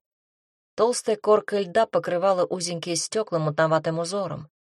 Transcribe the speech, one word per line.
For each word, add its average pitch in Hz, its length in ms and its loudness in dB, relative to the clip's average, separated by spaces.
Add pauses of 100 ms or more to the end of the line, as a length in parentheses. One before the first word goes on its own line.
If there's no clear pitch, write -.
(760)
Толстая 233 400 0
корка 208 460 2
льда 185 260 2
покрывала 180 580 0
узенькие 175 520 -4
стекла 214 420 -2
мутноватым 160 640 0
узором. 170 480 -6 (300)